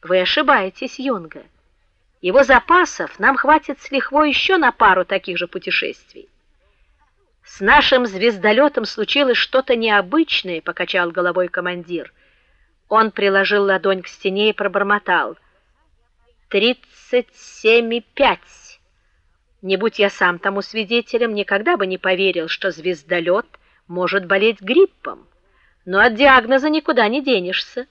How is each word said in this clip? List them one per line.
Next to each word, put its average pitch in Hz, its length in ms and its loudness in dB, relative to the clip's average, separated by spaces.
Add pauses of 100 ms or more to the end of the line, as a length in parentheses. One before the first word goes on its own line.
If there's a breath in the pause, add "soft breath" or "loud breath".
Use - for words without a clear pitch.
"Вы 185 180 0
ошибаетесь, 254 760 0
Юнга. 185 440 -6 (760)
Его 202 220 4
запасов 269 760 2
нам 262 160 2
хватит 294 460 0
с - 80 -18
лихвой 277 400 0
ещё 381 280 0
на 262 140 2
пару 190 340 2
таких 185 340 -6
же 131 80 -6
путешествий". - 840 -8 (1120)
"С - 180 -16
нашим 254 440 4
звездолётом 220 800 0
случилось 233 520 0
что-то 262 380 0
необычное", 208 840 0
покачал 175 480 -4
головой 180 380 -2
командир. 175 680 -8 (760)
Он 220 200 2
приложил 196 540 0
ладонь 190 400 0
к - 40 -18
стене 202 440 -2
и - 20 -4
пробормотал: 196 840 -2 (1120)
"Тридцать - 840 -4
семь 226 580 0
и 233 80 -4
пять". - 800 -4 (840)
Не 190 140 -2
будь 214 200 -2
я 202 120 2
сам 175 280 0
тому 196 240 -4
свидетелем, 226 720 -4
никогда 208 420 -2
бы 196 120 -4
не 185 100 -6
поверил, 180 520 -2
что - 200 -4
звездолёт 175 800 -4 (400)
может 180 400 -4
болеть 202 340 0
гриппом. 247 680 0 (580)
Но 185 140 -2
от 226 160 4
диагноза 262 540 2
никуда 302 400 0
не 269 120 -4
денешься. 247 680 -4